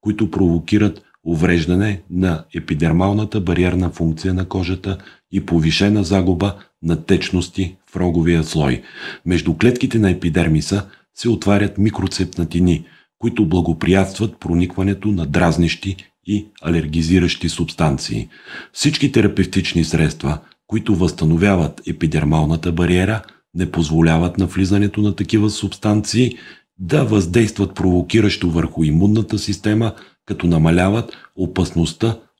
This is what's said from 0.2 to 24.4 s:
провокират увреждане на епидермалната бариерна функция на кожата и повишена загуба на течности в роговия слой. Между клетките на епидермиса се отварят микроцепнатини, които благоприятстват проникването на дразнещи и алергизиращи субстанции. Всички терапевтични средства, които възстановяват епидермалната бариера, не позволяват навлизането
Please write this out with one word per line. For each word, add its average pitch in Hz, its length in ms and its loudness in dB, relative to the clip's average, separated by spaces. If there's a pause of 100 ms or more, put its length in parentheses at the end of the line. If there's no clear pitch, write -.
провокират 95 720 0 (220)
увреждане 87 840 0
на 90 340 0 (100)
епидермалната 85 840 0
бариерна 90 500 0
функция 82 440 -2
на 90 140 -4
кожата 95 500 -4 (340)
и 95 140 -2
повишена 92 580 2
загуба 92 500 2 (280)
на 82 220 -2
течности 90 720 -2 (140)
в - 60 -10
роговия 85 480 2
слой. 71 380 -2 (440)
Между 85 280 0
клетките 120 440 0
на 101 120 4
епидермиса 85 760 0 (280)
се - 140 -4
отварят 101 500 0
микроцепнатини, 87 1040 0 (340)
които 117 280 0
благоприятстват 90 960 0
проникването 95 680 -2
на 87 180 -2
дразнещи 85 680 0 (320)
и 104 180 -2 (160)
алергизиращи 82 840 0
субстанции. 78 800 -4 (440)
Всички 143 400 0
терапевтични 90 720 0
средства, 76 540 -2 (280)
които - 280 -2
възстановяват 85 920 0
епидермалната 80 840 0
бариера, 90 500 2 (320)
не 85 160 -2
позволяват 82 680 2
навлизането 98 640 0